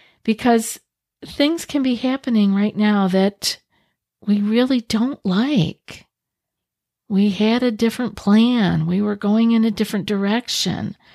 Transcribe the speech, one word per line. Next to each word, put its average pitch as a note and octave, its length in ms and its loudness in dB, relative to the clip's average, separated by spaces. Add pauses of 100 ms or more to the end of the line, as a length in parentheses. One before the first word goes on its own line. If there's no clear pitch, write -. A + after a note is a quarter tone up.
(240)
because A3+ 560 0 (440)
things D4+ 400 -2
can C#4+ 180 -4
be B3+ 120 0
happening A#3 600 0
right G3+ 220 0
now G#3 320 2
that F#3+ 500 0 (640)
we G3+ 200 0
really A#3+ 400 2
don't A#3 440 -2
like. G#3 800 -2 (1040)
We G3+ 220 2
had A3 320 0
a B3 80 0
different A3+ 460 -4
plan. G#3 680 2
We F3+ 140 0
were G#3 160 -2
going A3 360 2
in A3+ 120 2
a A3+ 60 2
different G#3 360 -4
direction. G3+ 920 -4 (180)